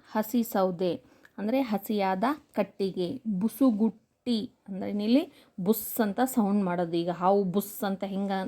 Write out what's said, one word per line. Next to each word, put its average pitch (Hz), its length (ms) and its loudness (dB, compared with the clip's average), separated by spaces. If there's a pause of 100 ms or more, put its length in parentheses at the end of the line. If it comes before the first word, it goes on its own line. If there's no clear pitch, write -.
(120)
ಹಸಿ 220 320 0
ಸೌದೆ 185 580 0 (360)
ಅಂದ್ರೆ 226 240 0
ಹಸಿಯಾದ 202 600 0 (300)
ಕಟ್ಟಿಗೆ, 190 760 -4
ಬುಸುಗುಟ್ಟಿ 220 1200 0 (160)
ಅಂದ್ರೆ 196 220 -6
ಇಲ್ಲಿ 220 420 2 (280)
ಬುಸ್ 214 420 0
ಅಂತ 208 240 0
ಸೌಂಡ್ 208 380 2
ಮಾಡೋದು. 175 340 0
ಈಗ 170 120 0
ಹಾವು 185 340 4
ಬುಸ್ 196 400 -2
ಅಂತ 196 200 -4
ಹೆಂಗ, 196 280 -4 (160)